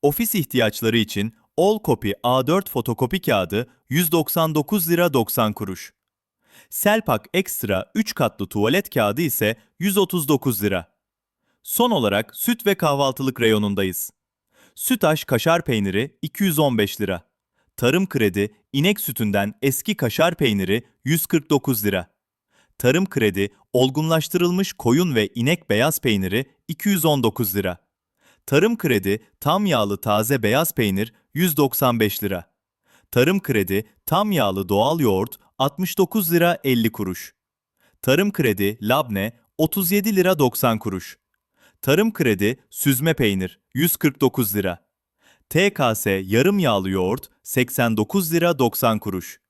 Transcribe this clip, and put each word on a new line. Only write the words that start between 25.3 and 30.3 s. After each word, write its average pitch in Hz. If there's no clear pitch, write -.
beyaz 123
peyniri 104
iki 170
yüz 185
on 147
dokuz 104
lira. 95
Tarım 208
kredi 104
tam 185
yağlı 107
taze 110